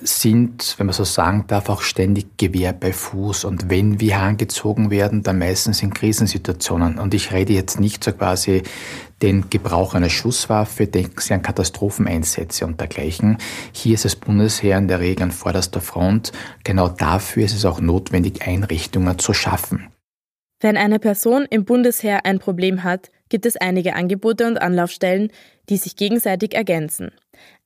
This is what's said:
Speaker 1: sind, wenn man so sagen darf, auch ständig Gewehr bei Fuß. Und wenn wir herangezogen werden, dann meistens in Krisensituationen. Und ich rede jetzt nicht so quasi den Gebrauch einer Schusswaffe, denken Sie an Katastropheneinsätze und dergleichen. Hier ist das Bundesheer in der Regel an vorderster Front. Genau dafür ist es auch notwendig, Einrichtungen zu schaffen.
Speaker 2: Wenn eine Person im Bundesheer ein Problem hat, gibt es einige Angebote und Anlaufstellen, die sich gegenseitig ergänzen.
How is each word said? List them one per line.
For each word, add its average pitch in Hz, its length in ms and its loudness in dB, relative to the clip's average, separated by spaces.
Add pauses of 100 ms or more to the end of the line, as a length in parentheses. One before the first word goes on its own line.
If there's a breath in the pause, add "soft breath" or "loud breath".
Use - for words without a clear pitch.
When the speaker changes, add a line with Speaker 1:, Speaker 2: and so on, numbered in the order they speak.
Speaker 1:
sind, 120 760 0
wenn 98 100 0
man 92 60 0
so 98 120 -2
sagen 92 420 0
darf, 101 220 -2
auch 98 140 -2
ständig 98 540 0
Gewehr 90 360 0
bei 90 180 -4
Fuß. 98 540 -4
Und 92 240 -4
wenn 104 320 2
wir 104 180 2
herangezogen 104 720 0
werden, 101 320 2
dann 95 160 0
meistens 92 420 0
in 101 120 0
Krisensituationen. 90 1080 0
Und 98 140 -2
ich 98 180 -2
rede 95 220 2
jetzt 92 260 0
nicht 104 240 0
so 104 80 0
quasi 95 520 0 (580 loud breath)
den 98 280 2
Gebrauch 90 460 0
einer 87 140 2
Schusswaffe, 110 800 0
denken 90 320 -2
Sie - 140 -2
an 92 80 0
Katastropheneinsätze 87 1200 -2
und 82 140 -6
dergleichen. 82 580 0 (360 loud breath)
Hier 113 220 2
ist - 100 0
das 101 100 0
Bundesheer 104 600 2
in 98 100 4
der 90 140 2
Regel 92 220 0
an 90 80 0
vorderster 90 500 -2
Front. 92 500 0 (320 loud breath)
Genau 95 240 2
dafür 87 560 0
ist 98 100 0
es 101 120 0
auch 87 160 0
notwendig, 90 640 0
Einrichtungen 90 720 0
zu - 140 2
schaffen. - 540 -2 (720)
Speaker 2:
Wenn 214 160 4
eine 208 220 4
Person 226 500 2
im 214 160 0
Bundesheer 233 600 2
ein 190 140 2
Problem 185 440 0
hat, 185 280 -4 (160)
gibt 220 180 0
es 233 120 0
einige 180 360 0
Angebote 208 540 0
und 233 140 -2
Anlaufstellen, 180 720 0 (360 soft breath)
die 202 100 2
sich - 200 -8
gegenseitig 208 580 0
ergänzen. 165 560 -2 (540 soft breath)